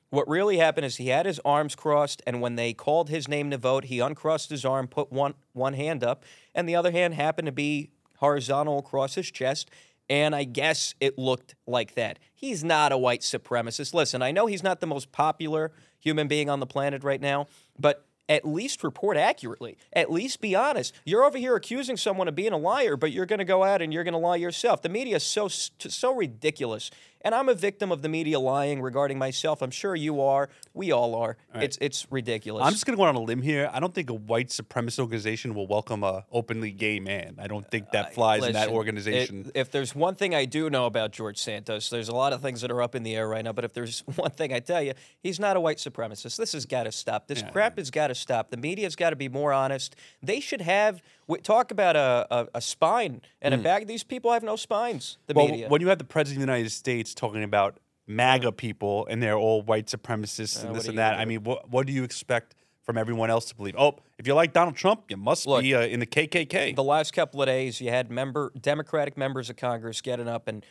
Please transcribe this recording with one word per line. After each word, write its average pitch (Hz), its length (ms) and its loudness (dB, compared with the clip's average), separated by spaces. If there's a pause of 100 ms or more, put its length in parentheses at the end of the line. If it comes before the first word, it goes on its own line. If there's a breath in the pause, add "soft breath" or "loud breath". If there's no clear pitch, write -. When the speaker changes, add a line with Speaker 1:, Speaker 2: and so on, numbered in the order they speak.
Speaker 1:
what 143 200 2
really 190 280 2
happened 156 280 4
is 123 100 -4
he 127 140 -6
had 151 160 4
his 170 180 -4
arms 147 320 2
crossed, 147 500 0
and 123 160 -2
when 120 140 -2
they 117 180 0
called 151 360 0
his 147 180 -4
name 143 240 -2
to 139 60 -2
vote, 131 280 0
he 123 140 -4
uncrossed 147 500 0
his 139 160 -8
arm, 131 220 0
put 143 240 -4
one, 139 220 0 (200)
one 131 200 -2
hand 143 300 -4
up, 123 200 0 (320 soft breath)
and 170 120 0
the 170 80 0
other 175 160 4
hand 170 220 2
happened 156 340 0
to 139 40 -4
be 147 400 -4 (260)
horizontal 143 600 2
across 135 360 -2
his 185 140 -4
chest, 135 400 -4 (400 soft breath)
and 147 260 2
I 143 80 -2
guess 139 560 -2
it 135 200 0
looked 127 360 -2 (120)
like 120 280 -2
that. 113 220 -2 (160)
He's 214 300 -6
not 151 280 4
a 135 60 2
white 123 240 2
supremacist. 120 720 -4
Listen, 131 280 2
I 131 100 0
know 208 160 4
he's 185 160 -4
not 185 160 0
the 175 80 -4
most 139 240 -6
popular 156 600 0 (280 soft breath)
human 151 280 0
being 147 220 2
on 143 100 0
the 135 60 -4
planet 139 380 -2
right 139 180 0
now, 143 240 0 (320 soft breath)
but 143 260 2 (260)
at 151 160 6
least 185 380 -4
report 175 340 0
accurately. 123 600 -2 (160 soft breath)
At 165 180 2
least 208 300 -4
be 196 140 0
honest. 233 380 0 (120)
You're 208 180 4
over 269 140 4
here 247 180 0
accusing 247 420 -4
someone 190 300 0
of 151 80 -2
being 202 180 -2
a 160 40 0
liar, 185 400 0
but 156 140 0
you're 185 140 -2
gonna 196 200 0
go 185 180 4
out 196 180 4
and 156 120 -4
you're 170 100 -2
gonna 170 140 -2
lie 175 200 2
yourself. 175 440 0
The 170 80 -2
media 220 280 -2
is 147 60 -2
so 214 220 -2
s-, - 320 -6
t-, - 120 -12
so 254 260 0
ridiculous. 131 760 -4 (320 soft breath)
And 220 120 0
I'm 262 160 2
a 240 60 6
victim 196 360 -2
of 147 120 -2
the 156 60 -2
media 156 300 0
lying 139 400 0
regarding 135 380 -2
myself. 135 460 -2
I'm 131 80 -4
sure 190 240 -4
you 151 260 -2
are. 139 280 4 (260 loud breath)
We 180 160 -2
all 120 240 4
are. 113 200 -2 (160)
Speaker 2:
All - 40 -16
right. - 80 -4
Speaker 1:
It's, 135 180 -2
it's 139 300 -4
ridiculous. 113 520 -4
Speaker 2:
I'm 156 100 6
just 214 120 -4
gonna 247 100 0
go 196 80 4
on 151 120 6
a 120 40 -2
limb 113 220 -2
here. 143 320 0
I 127 60 -2
don't 180 140 -2
think 151 180 -6
a - 20 -4
white 113 360 -2
supremacist 117 500 -6
organization 113 560 -4
will 98 100 -4
welcome 104 380 -2
a 95 280 -2
openly 113 400 -4
gay 104 280 -2
man. 95 400 -6
I 98 80 -10
don't 104 220 -10
think 110 220 -4
that 104 160 0
Speaker 1:
Uh, - 20 -12
Speaker 2:
flies 110 360 4
in 117 80 0
that 107 140 2
Speaker 1:
listen, 113 80 0
Speaker 2:
organization. 107 720 -2
Speaker 1:
it, 135 120 -4
if 131 120 -2
there's 139 240 -4
one 175 200 2
thing 185 200 0
I 135 100 2
do 151 240 -2
know 131 160 2
about 110 260 0
George 104 280 -8
Santos, 104 500 -6
there's 117 180 -4
a 117 80 -4
lot 135 180 2
of 120 80 -6
things 123 200 -6
that 123 100 -4
are 120 120 0
up 120 100 -2
in 123 100 -6
the 110 120 -4
air 110 120 -2
right 110 160 -4
now, 113 80 -6
but 117 140 -4
if - 80 -8
there's 117 360 -8
<laughs> 131 60 -8
one 165 160 -2
thing 139 220 -4
I 120 60 0
tell 165 240 -2
you, 135 100 -4 (260 soft breath)
he's 180 200 -6
not 196 180 2
a - 20 2
white 156 180 0
supremacist. 117 600 -8
This 220 160 -4
has 135 140 -6
gotta 117 240 -2
stop. - 360 -4
This 131 140 -6
Speaker 2:
Yeah. 104 80 -8
Speaker 1:
crap - 300 0
has 143 100 -6
gotta 143 260 0
stop. - 360 -2
The 123 60 -8
media's 175 380 -6
gotta 165 200 0
be 135 120 -6
more 143 240 0
honest. 135 440 0 (260 soft breath)
They 202 180 -2
should 269 220 -6
have, 196 400 2 (260 soft breath)
w-, 165 140 -2
talk 233 300 4
about 185 240 4
a, 127 340 4
a, 120 260 2
a 120 60 -4
spine 170 600 0 (200 soft breath)
and 139 140 2
a - 20 4
Speaker 2:
Mm. 110 60 0
Speaker 1:
back. 202 240 2
These 226 160 -6
people 240 300 0
have 226 100 2
no 214 120 -4
spines, 214 720 -4
the 151 80 -2
Speaker 2:
Well, 147 140 8
Speaker 1:
media. 117 200 -2
Speaker 2:
when 151 140 6
you 180 80 2
have 190 80 6
the 151 60 -6
president 139 400 0
of 131 40 0
the 131 60 2
United 117 180 0
States 123 360 -2 (100)
talking 107 260 -4
about 101 360 2 (260)
maga 123 460 4
people 104 580 -2
and 113 140 -2
they're 107 140 2
all 110 240 2
white 107 260 0
supremacists 107 720 -6
Speaker 1:
Uh, 117 100 -8
Speaker 2:
and - 40 -6
Speaker 1:
what 113 60 -6
Speaker 2:
this 113 80 -4
Speaker 1:
are 113 40 -6
Speaker 2:
and 110 60 -6
Speaker 1:
you - 20 -6
Speaker 2:
that, 110 140 4
Speaker 1:
gonna 101 100 0
Speaker 2:
I 110 40 -2
Speaker 1:
do? 113 40 -2
Speaker 2:
mean, 110 140 -4
what, 120 260 -4
what 131 180 0
do 139 60 -4
you 131 100 0
expect - 500 -4 (300)
from 113 140 -2
everyone 113 320 0
else 113 160 2
to - 100 -14
believe? 101 220 -6
Oh, 143 200 6 (200)
if 117 100 -12
you 139 60 4
like 160 200 4
Donald 170 220 4
Trump, 214 340 0
you 98 80 -8
must 120 280 0
Speaker 1:
Look, 131 160 4
Speaker 2:
be, 131 140 2
uh, 120 60 6
in 120 180 0
the 117 60 -2
K 151 220 2
K 165 180 0
K. - 280 -2
Speaker 1:
the 135 100 2
last 151 300 2
couple 143 280 0
of 131 60 2
days, 131 340 -2
you 120 80 -4
had 120 200 0
member, 131 500 -4
Democratic 147 580 -2
members 131 320 -4
of 120 80 -14
Congress 117 440 -4
getting 120 260 -4
up 117 200 -6
and 107 240 -8